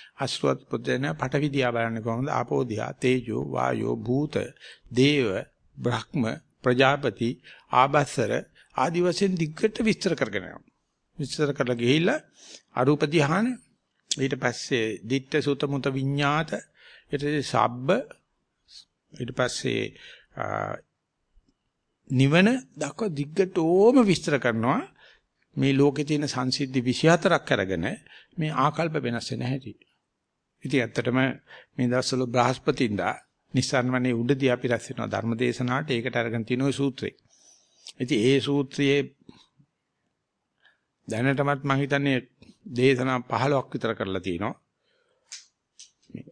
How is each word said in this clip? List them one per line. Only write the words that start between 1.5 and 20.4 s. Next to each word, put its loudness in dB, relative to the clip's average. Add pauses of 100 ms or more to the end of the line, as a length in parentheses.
බලන්නේ -2
කොහොමද? -4
ආපෝ -2
දිහා, -6
තේජෝ, -2
වායෝ, -2
භූත, -2 (540)
දේව, 4 (500)
බ්‍රහ්ම, -2 (340)
ප්‍රජාපති, 2 (420)
ආබස්සර 2 (440)
ආදි 0
වශයෙන් 0
දිග්ගට -2
විස්තර 0
කරගෙන -4
යනවා. -18 (480)
විස්තර -2
කරලා -2
ගිහිල්ලා 2 (520)
අරූප 2
ධ්‍යාන, 2 (640)
ඊට -2
පස්සේ 0 (160)
දිට්ඨ -2
සුත 0
මුත -2
විඤ්ඤාත, 0 (540)
ඊට -4
පස්සේ -2
සබ්බ, 0 (1200)
ඊට -8
පස්සේ, -2 (500)
අ, -6 (1600)